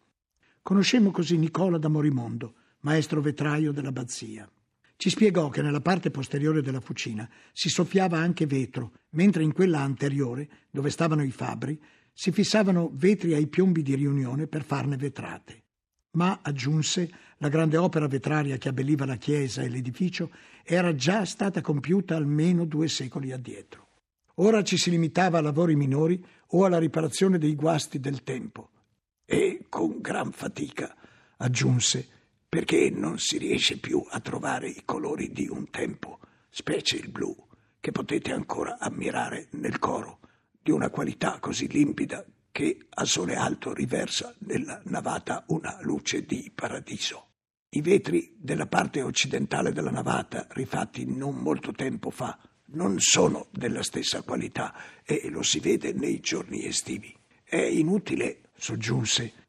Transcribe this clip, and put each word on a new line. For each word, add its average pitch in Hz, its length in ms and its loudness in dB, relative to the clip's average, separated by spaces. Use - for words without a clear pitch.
Conoscemmo 202 480 6
così 170 280 2
Nicola 170 420 2
da 156 80 0
Morimondo, 123 680 0
maestro 151 380 2
vetraio 147 520 0
dell'abbazia. 123 760 -8
Ci 190 80 2
spiegò 175 400 4
che 147 140 -2
nella 147 180 0
parte 175 300 2
posteriore 147 500 0
della 131 180 -4
fucina 113 480 -8
si - 160 -2
soffiava 175 500 2
anche 170 260 2
vetro, 127 460 -2
mentre 170 280 6
in 156 100 4
quella 170 280 4
anteriore, 139 680 -2
dove 139 220 -2
stavano 156 320 2
i 131 80 -2
fabbri, 120 500 -6
si - 180 0
fissavano 190 640 4
vetri 170 400 2
ai 151 140 4
piombi 175 340 4
di 135 140 0
riunione 139 500 0
per 156 180 -6
farne 135 340 -2
vetrate. - 680 -10
Ma, 180 320 2
aggiunse, 151 680 0
la 143 120 -2
grande 160 280 4
opera 170 280 2
vetraria 139 520 0
che 143 120 -4
abbelliva 135 380 0
la 131 80 -2
chiesa 135 480 -2
e 127 60 -2
l'edificio 127 600 -4
era 175 300 2
già 170 320 0
stata 190 360 -2
compiuta 160 540 0
almeno 160 500 4
due 156 220 0
secoli 131 440 -6
addietro. 120 560 -14
Ora 208 280 6
ci 185 140 2
si 180 140 2
limitava 165 480 4
a - 20 4
lavori 151 340 4
minori 151 480 2
o 175 140 6
alla 180 140 6
riparazione 160 600 4
dei 151 160 4
guasti 151 440 0
del 135 220 -4
tempo. 113 480 -8
"E - 420 0
con - 320 -2
gran - 320 -4
fatica", - 640 -10
aggiunse, 127 680 0
"perché - 380 4
non - 280 -2
si - 200 -2
riesce - 400 0
più - 320 -2
a - 100 -8
trovare - 480 -4
i - 160 -12
colori - 480 -4
di - 160 -4
un - 220 -8
tempo, - 500 -8
specie - 480 -4
il - 120 -10
blu, - 240 -6
che - 140 -6
potete - 400 -4
ancora - 440 -4
ammirare - 760 -4
nel - 280 -6
coro, - 400 -4
di - 80 0
una - 200 2
qualità - 500 -4
così - 300 -4
limpida - 560 0
che - 380 -2
a - 160 -2
sole - 320 0
alto - 360 -2
riversa - 640 -4
nella - 440 -6
navata - 640 -6
una - 320 -4
luce - 460 -4
di - 280 -6
paradiso. - 760 -8
I 147 100 -2
vetri 170 580 2
della - 300 -4
parte - 340 -2
occidentale - 680 -2
della 73 180 -2
navata, - 600 -4
rifatti - 560 -6
non 135 300 -4
molto 135 360 -2
tempo - 380 -6
fa, - 280 -8
non 120 260 0
sono - 500 4
della - 320 -4
stessa - 420 -4
qualità - 520 -6
e - 240 -2
lo - 120 -6
si - 200 0
vede - 320 2
nei 58 260 -2
giorni - 460 -6
estivi. - 500 -6
È - 100 -4
inutile", - 1040 0
soggiunse, 113 920 -4